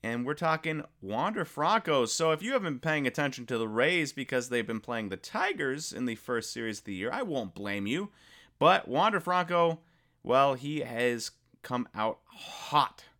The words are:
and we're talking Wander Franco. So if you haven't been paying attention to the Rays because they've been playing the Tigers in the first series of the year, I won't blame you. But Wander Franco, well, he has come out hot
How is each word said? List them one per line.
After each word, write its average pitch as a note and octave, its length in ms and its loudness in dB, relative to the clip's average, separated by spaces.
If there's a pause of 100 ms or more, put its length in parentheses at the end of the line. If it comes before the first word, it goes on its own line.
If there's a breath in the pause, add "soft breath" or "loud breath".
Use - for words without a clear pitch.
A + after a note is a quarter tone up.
and A#2 240 -4
we're C3+ 80 -2
talking D#3 520 -2 (180)
Wander D#3 420 -2
Franco. D3+ 600 2
So D#3+ 240 2
if D#3 100 2
you A3 120 -4
haven't F#3+ 220 0
been B2+ 40 -10
paying D3+ 300 0
attention B2+ 380 -4
to B2 120 -2
the A2+ 80 0
Rays C#3 460 2
because B2+ 360 -2
they've A#2+ 160 0
been A2 140 -4
playing A2+ 300 -4
the F#2+ 80 -4
Tigers D#3 760 -4
in A#2 120 -4
the A#2+ 100 -2
first A#2 380 -4
series A2+ 260 -6
of - 60 -18
the G2+ 100 -8
year, F#2+ 180 -4
I C#4 100 -4
won't C3+ 300 -4
blame G2+ 360 -4
you. F3+ 220 -2 (500 loud breath)
But F3 260 6
Wander F#3 320 2
Franco, E3+ 640 2 (420 soft breath)
well, C3+ 320 6
he C#3+ 260 -6
has A#2+ 520 0 (300)
come B2 340 -4
out G#2+ 300 -2
hot - 800 -2 (140)